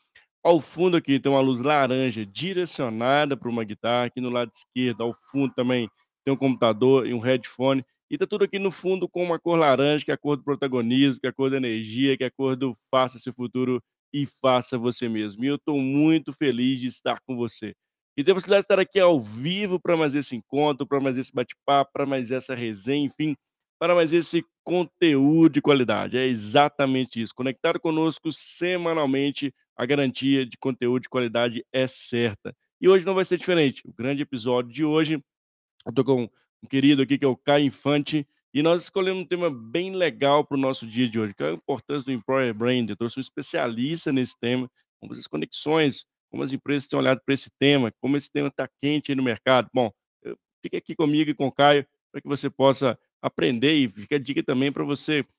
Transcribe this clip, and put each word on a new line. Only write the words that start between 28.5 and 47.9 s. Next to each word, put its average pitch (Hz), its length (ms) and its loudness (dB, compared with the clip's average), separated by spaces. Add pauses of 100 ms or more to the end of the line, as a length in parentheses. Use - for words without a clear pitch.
a 123 120 -4
garantia 135 580 2
de 117 140 -16
conteúdo 127 460 -2
de - 40 -18
qualidade 117 640 -2
é 131 140 0
certa. 117 680 -4 (240)
E - 80 0
hoje 185 200 6
não 190 80 -2
vai 185 100 0
ser 180 140 -2
diferente. 160 480 0
O - 80 -20
grande 135 260 -4
episódio 123 500 -2
de 135 140 -4
hoje, 151 400 0 (600)
eu 120 80 -10
tô 131 100 2
com 123 200 2
um - 440 -20
querido 135 320 4
aqui, 135 160 0
que 135 80 -2
é 139 40 4
o 123 60 2
Caio 143 300 2
Infante, 143 640 -2 (240)
e 139 80 -2
nós 165 220 2
escolhemos 190 400 -2
um - 20 -8
tema 175 260 -4
bem 147 460 -6
legal 143 480 2
pro 143 140 -4
nosso 135 280 -2
dia 117 220 0
de 113 100 -4
hoje, 107 140 -2
que - 100 -8
é 147 60 -2
a 160 60 -2
importância 143 500 -6
do 135 80 -6
employer 127 400 -2
branding. 120 380 0
Eu 101 60 -8
trouxe 117 220 -6
um 131 40 -6
especialista 143 880 -4
nesse 127 260 -2
tema, 123 320 -2 (300)
vamos - 160 -14
ver 123 60 -12
as - 40 -12
conexões, 151 800 -2 (260)
como 127 120 -8
as 135 100 -6
empresas 143 340 -4
têm 143 120 -2
olhado 131 260 0
pra 139 80 -2
esse - 160 -4 (100)
tema, 135 320 4 (120)